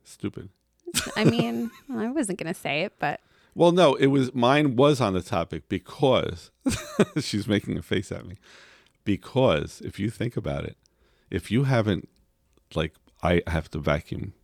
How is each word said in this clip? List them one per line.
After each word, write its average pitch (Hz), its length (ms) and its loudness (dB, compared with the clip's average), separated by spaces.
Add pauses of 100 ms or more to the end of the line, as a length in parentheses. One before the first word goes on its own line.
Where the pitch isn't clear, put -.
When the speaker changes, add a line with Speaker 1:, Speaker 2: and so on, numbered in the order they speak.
Speaker 1:
Stupid. - 440 -10 (680)
Speaker 2:
I 220 80 0
mean, 233 480 0 (100)
<laughs> 269 140 -12
I 220 140 -4
wasn't 254 280 -4
gonna 165 160 -8
say 147 280 -6
it, 202 180 -6
but 151 200 -4 (360)
Speaker 1:
Well, 170 160 6
no, 170 240 6
it 135 120 4
was, 135 280 2
mine 131 400 2
was 139 260 6
on 101 120 2
the 90 80 0
topic 82 480 -6
because - 840 0 (320)
<laughs> - 380 -2
she's - 260 -4
making 101 300 0
a 85 40 -8
face 101 300 -6
at - 140 -10
me. 90 100 -16 (680)
Because 95 800 0
if - 160 -10
you 104 100 -2
think 117 280 -6
about 78 280 -6
it, - 120 -14 (540)
if - 180 -6
you 117 140 2
haven't, 107 460 0 (680)
like, 80 180 -2 (300)
I 85 240 4
have 80 240 -4
to 82 80 -8
vacuum 73 540 -4 (100)